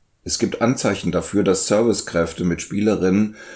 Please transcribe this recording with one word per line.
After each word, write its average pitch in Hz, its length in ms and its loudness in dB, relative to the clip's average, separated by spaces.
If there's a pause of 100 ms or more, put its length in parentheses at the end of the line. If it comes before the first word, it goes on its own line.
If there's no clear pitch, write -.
(220)
Es - 160 -4
gibt 104 240 -2
Anzeichen 113 480 0
dafür, 90 320 0
dass 92 240 2
Servicekräfte 98 800 0
mit 85 180 0
Spielerinnen 101 720 0 (220)